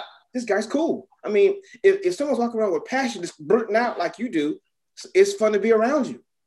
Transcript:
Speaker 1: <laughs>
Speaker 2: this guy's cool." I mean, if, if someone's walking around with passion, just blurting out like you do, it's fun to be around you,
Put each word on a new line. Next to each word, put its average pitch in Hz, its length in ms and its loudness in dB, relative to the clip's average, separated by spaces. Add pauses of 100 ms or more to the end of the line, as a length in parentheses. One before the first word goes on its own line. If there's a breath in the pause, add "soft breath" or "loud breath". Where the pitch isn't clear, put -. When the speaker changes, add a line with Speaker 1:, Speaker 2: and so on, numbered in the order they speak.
(160)
Speaker 1:
<laughs> - 180 -20
Speaker 2:
this 240 120 -6
guy's 208 200 -2
cool." 277 420 -2 (160)
I - 60 -8
mean, 202 320 2 (220 loud breath)
if, 196 200 4
if 180 120 0
someone's 285 240 -2
walking 233 200 -2
around 208 140 0
with 151 120 -4
passion, 247 360 -4
just 170 160 -10 (100)
blurting 214 280 2
out 233 240 0
like 170 180 -4
you 233 120 -6
do, 156 300 -2 (540)
it's 202 200 6
fun 214 200 0
to 208 60 2
be 214 120 4
around 240 360 2
you, - 160 -12 (240)